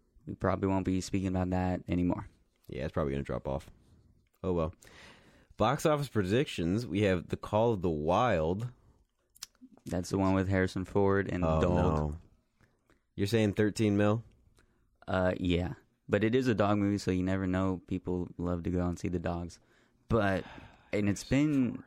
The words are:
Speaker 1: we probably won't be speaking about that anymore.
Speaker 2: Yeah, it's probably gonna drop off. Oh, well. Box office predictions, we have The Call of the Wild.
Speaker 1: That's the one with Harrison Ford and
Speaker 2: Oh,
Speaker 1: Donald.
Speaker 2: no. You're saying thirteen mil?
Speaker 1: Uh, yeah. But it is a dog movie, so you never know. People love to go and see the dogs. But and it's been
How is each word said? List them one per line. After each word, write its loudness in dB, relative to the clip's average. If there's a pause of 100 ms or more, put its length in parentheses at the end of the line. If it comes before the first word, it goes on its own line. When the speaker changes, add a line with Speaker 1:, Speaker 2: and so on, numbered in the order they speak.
(260)
Speaker 1:
we -10
probably 0
won't 0
be 0
speaking -4
about 0
that -2
anymore. 0 (400)
Speaker 2:
Yeah, -8
it's -6
probably -2
gonna -2
drop -6
off. -6 (720)
Oh, -2
well. 0 (840)
Box 2
office 0
predictions, 0
we -2
have 2
The -4
Call 0
of -4
the 0
Wild. 0 (1160)
Speaker 1:
That's -4
the 0
one 2
with 2
Harrison 0
Ford 2
and -2
Speaker 2:
Oh, 2
Speaker 1:
Donald. 2 (160)
Speaker 2:
no. -8 (1000)
You're -2
saying 2
thirteen 2
mil? 2 (840)
Speaker 1:
Uh, 2
yeah. 0 (360)
But 2
it 2
is 2
a 4
dog 4
movie, 2
so -2
you 2
never 0
know. 0
People -4
love -2
to -4
go 0
and -4
see -6
the -2
dogs. -6 (500)
But 2 (500)
and 2
it's -2
been 0